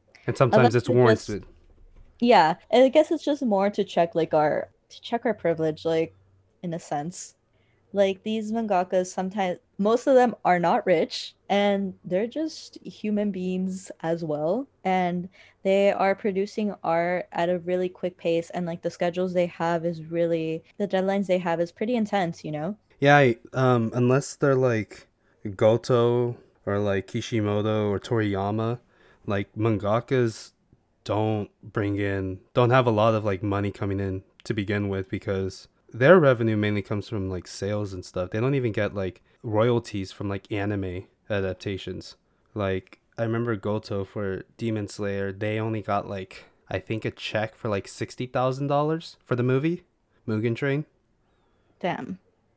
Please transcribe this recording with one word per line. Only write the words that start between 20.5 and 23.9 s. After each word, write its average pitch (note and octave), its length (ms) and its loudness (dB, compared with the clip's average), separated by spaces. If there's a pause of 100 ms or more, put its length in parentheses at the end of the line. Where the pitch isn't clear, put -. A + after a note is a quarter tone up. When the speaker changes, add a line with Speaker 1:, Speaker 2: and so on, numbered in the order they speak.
Speaker 2:
the G3+ 100 -2
deadlines G3 400 0
they F#3 120 2
have E3+ 200 0
is E3+ 120 -2
pretty A3+ 240 -4
intense, G3+ 500 -2
you D#3 60 -6
know? D#3 260 -6 (220)
Speaker 1:
Yeah, C#3+ 180 8
I, C3 200 6 (160)
um, B2 420 2